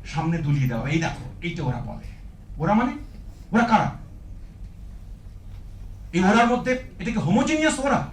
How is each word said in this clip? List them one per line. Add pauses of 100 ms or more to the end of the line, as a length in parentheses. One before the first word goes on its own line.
সামনে
দুলিয়ে
দেওয়া।
এই
দেখো, (120)
এইটা
ওরা
বলে। (540)
ওরা
মানে? (600)
ওরা
কারা? (2250)
এই
ওরার
মধ্যে, (260)
এটা
কি
হোমোজিনিয়াস
ওরা?